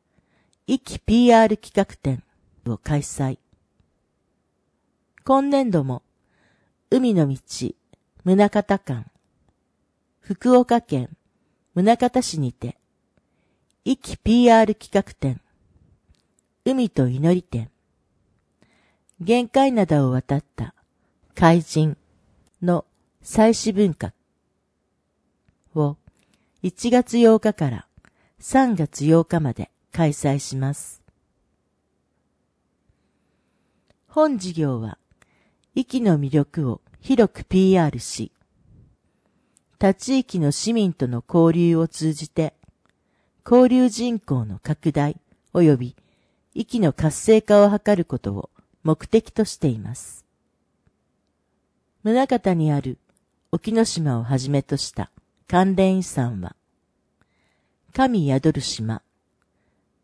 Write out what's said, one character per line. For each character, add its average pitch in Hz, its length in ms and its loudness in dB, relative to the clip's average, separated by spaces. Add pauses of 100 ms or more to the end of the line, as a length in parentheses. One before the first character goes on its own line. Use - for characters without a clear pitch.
(680)
壱 262 120 0
岐 - 220 -16
ピ 240 300 4
ー 226 100 8
ア - 20 6
ー 220 60 4
ル 214 80 -2
企 - 180 -14
画 - 220 -2
展 131 260 -6 (440)
を 117 100 -6
開 147 240 -4
催。 135 380 -8 (1900)
今 269 240 2
年 269 220 0
度 160 140 0
も、 131 180 -8 (880)
海 247 240 2
の 156 120 2
道、 135 120 -6 (880)
宗 185 100 4
像 202 260 2
館、 135 440 -6 (1120)
福 247 380 2
岡 233 240 2
県、 127 340 -8 (580)
宗 208 220 2
像 247 240 0
市 - 180 -6
に 127 140 -4
て、 - 240 -14 (1120)
壱 - 100 -2
岐 - 220 -14
ピ 240 300 4
ー 226 100 8
ア 226 40 6
ー 220 40 2
ル 208 80 -2
企 - 180 -18
画 - 220 -2
展、 131 260 -6 (1300)
海 247 240 0
と 131 180 0
祈 147 260 0
り 180 80 -2
展、 117 280 -10 (1500)
玄 233 300 0
界 269 240 2
灘 160 360 2
を - 20 -2
渡 127 260 -2
っ - 80 -6 (100)
た - 200 -12 (600)
怪 170 280 4
人 156 340 -2 (640)
の 175 240 -2 (420)
祭 220 280 2
祀 - 180 -4
文 190 220 0
化 - 180 -10 (1600)
を 147 220 -2 (640)
一 202 300 -6
月 240 260 2
八 226 240 6
日 214 140 0
か 143 160 -4
ら 104 160 -10 (520)
三 262 360 0
月 151 360 -2
八 165 140 4
日 170 160 -2
ま 131 140 -4
で - 160 -12 (220)
開 165 200 0
催 139 280 -4
し - 180 -10
ま 135 160 -4
す。 - 280 -20 (3000)
本 302 280 0
事 185 160 -8
業 139 300 -4
は、 107 160 -12 (760)
壱 262 120 -4
岐 254 160 -6
の 170 180 2
魅 139 100 -6
力 143 400 -2
を - 120 -10 (180)
広 233 320 2
く - 140 -16
ピ 190 260 4
ー 180 100 4
ア 151 60 0
ー 131 40 -4
ル 117 60 -10
し、 - 320 -12 (1500)
他 196 160 2
地 262 260 -4
域 - 180 -6
の 147 120 0
市 226 240 -4
民 202 180 0
と 127 160 -6
の 120 180 -8
交 165 320 4
流 170 200 2
を 165 100 0
通 160 240 -4
じ 151 180 -14
て、 156 220 -4 (1000)
交 247 200 6
流 254 180 2
人 226 300 -4
口 127 260 -6
の 101 140 -10
拡 - 340 -6
大 147 260 -2 (360)
及 160 240 4
び、 123 180 -10 (580)
壱 - 120 -8
岐 240 140 -4
の 160 120 2
活 - 260 -4
性 220 220 4
化 208 260 4
を 202 40 2
図 208 260 0
る 175 80 -2
こ 123 140 -8
と 101 160 -8
を - 160 -12 (320)
目 156 240 -2
的 - 240 0
と 214 160 -4
し - 100 -12
て 156 120 -4
い 113 100 -4
ま 107 160 -12
す。 - 320 -20 (1800)
宗 247 220 0
像 226 260 0
に 156 180 0
あ 143 80 0
る 131 200 -8 (560)
沖 214 180 -6
ノ 226 120 2
島 147 340 -2
を 113 60 -6
は 135 120 -2
じ 131 140 -4
め 139 140 -2
と 143 120 -6
し - 140 -8
た - 220 -10 (340)
関 185 300 2
連 190 220 2
遺 185 40 -2
産 120 380 -6
は、 85 160 -12 (1400)
神 240 340 0
宿 139 240 2
る 151 100 -2
島、 110 400 -8 (1040)